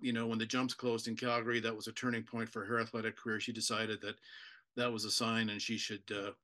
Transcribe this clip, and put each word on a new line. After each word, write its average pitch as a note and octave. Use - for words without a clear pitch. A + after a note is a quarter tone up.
you B2
know, A#2
when A2+
the A2+
jumps B2+
closed A#2
in A2
Calgary, A#2+
that A2+
was G#2+
a A2+
turning A#2
point A2+
for G#2
her A#2
athletic A2+
career. A2
She B2
decided A2
that G#2
that B2
was A2
a G#2
sign A2+
and G2+
she A2
should, G#2+
uh, G2+